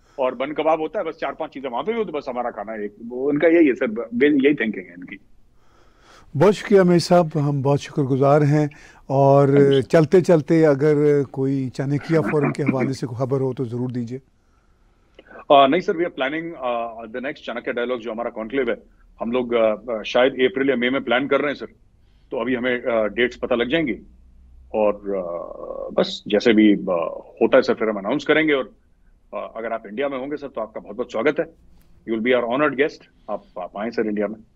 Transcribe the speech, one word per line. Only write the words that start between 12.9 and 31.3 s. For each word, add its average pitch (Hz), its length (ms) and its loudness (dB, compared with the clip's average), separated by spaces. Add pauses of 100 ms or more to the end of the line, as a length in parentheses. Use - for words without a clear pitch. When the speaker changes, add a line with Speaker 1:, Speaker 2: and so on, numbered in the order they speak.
Speaker 2:
से 135 140 -6
कोई 120 120 -10
खबर 135 220 -2
हो 131 140 -4
तो 131 120 -6
जरूर 123 260 -6
दीजिए। 120 280 -8 (1300)
Speaker 1:
आ, 139 140 8
नहीं 156 140 0
सर, 185 120 -4
we 165 100 -4
are 170 100 -4
planning, 156 420 -6
आ, 120 400 -6 (100)
the 110 120 -16
next 135 300 -10
चाणक्य 120 260 -8
dialogue 120 280 -4
जो 113 120 -10
हमारा 117 180 -8
conclave 117 400 -4
है, 101 60 -4 (440)
हम 117 120 -6
लोग, 123 220 -2
आ, 110 220 2 (140)
आ, 110 120 -6
शायद 127 300 2
अप्रैल 127 380 0
या 131 60 0
मई 120 140 -2
में 131 140 -2
plan 123 220 0
कर 135 140 2
रहे 147 80 -2
हैं 135 60 -4
सर, 113 120 -12 (640)
तो 135 100 -4
अभी 123 140 -2
हमें, 123 320 -2
आ, 113 200 0
dates 120 300 -2
पता - 180 -4
लग 120 140 0
जाएंगी 135 300 -2 (760)
और, 104 200 2
आ, 98 280 -6 (720)
बस - 340 -2
जैसे 104 240 4
भी, 107 220 6
आ, 95 200 -2 (460)
होता 117 160 4
है 127 60 8
सर 113 120 -2
फिर 110 140 -2
हम 107 80 -4
announce 107 280 -6
करेंगे 156 280 2
और, 131 200 -2 (600)
आ, 104 40 -8
अगर 113 340 -10
आप 113 140 -8
India 113 220 -6
में 139 100 -6
होंगे 143 180 -8
सर 139 120 -14
तो 123 120 -10
आपका 107 200 -10
बहुत 98 160 -16
बहुत 120 160 -8
स्वागत 139 280 0